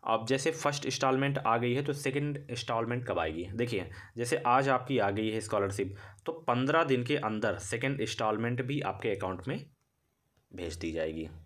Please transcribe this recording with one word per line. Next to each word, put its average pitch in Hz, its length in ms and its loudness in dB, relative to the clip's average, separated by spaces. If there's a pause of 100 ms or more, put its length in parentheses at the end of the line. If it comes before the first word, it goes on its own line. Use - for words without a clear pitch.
अब 113 220 0
जैसे 135 260 2
फर्स्ट 143 320 0
इंस्टॉलमेंट 135 520 2
आ 113 200 4
गई 120 160 2
है, 143 100 0
तो 143 100 -2
सेकंड 139 560 -2
इंस्टॉलमेंट 120 580 -2
कब 90 120 0
आएगी? 80 340 -2
देखिए, 113 360 -2 (280)
जैसे 120 300 0
आज 135 220 6
आपकी 127 300 2
आ 101 120 4
गई 110 180 0
है 110 120 -2
स्कॉलरशिप, 101 540 -2 (300)
तो 165 60 -2 (160)
पन्द्रह 135 360 4
दिन 127 200 2
के 147 140 0
अंदर 107 440 0
सेकंड 135 400 -2
इंस्टॉलमेंट 113 600 0
भी 131 220 -2
आपके 98 320 -2
अकाउंट 92 320 -4
में 139 180 -6 (840)
भेज 85 240 -8
दी 85 160 -4
जाएगी 80 380 -2 (160)